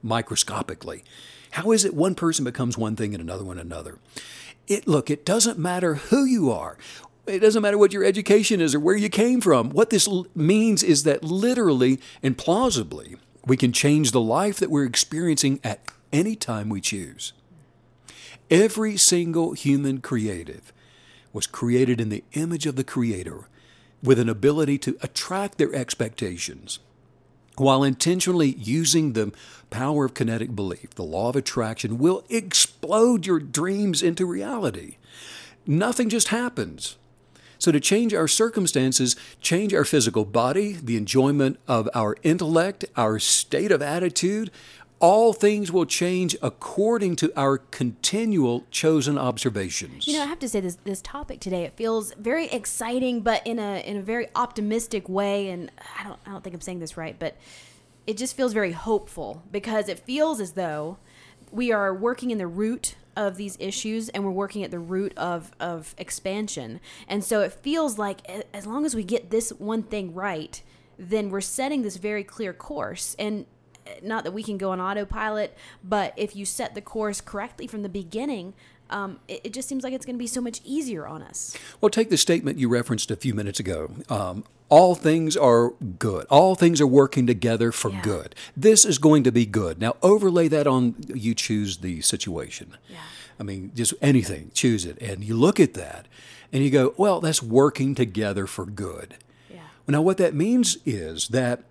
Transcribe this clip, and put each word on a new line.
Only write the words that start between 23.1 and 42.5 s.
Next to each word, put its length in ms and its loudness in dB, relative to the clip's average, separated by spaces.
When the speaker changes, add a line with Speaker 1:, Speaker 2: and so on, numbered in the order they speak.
Speaker 1:
with 160 6
an 100 2
ability 500 2
to 240 -4
attract 560 -6
their 160 0
expectations 1040 -6
while 260 4
intentionally 760 2
using 540 0
the 200 -2
power 340 -2
of 100 -4
kinetic 400 -4
belief. 360 -6
The 140 -10
law 260 -2
of 60 -2
attraction 600 -4
will 300 2
explode 1000 2
your 140 2
dreams 640 -2
into 240 0
reality. 680 -6
Nothing 420 2
just 200 0
happens. 680 -4
So 140 2
to 80 4
change 320 2
our 160 2
circumstances, 880 2
change 320 0
our 120 4
physical 400 2
body, 500 0
the 220 -4
enjoyment 720 2
of 280 0
our 280 0
intellect, 640 0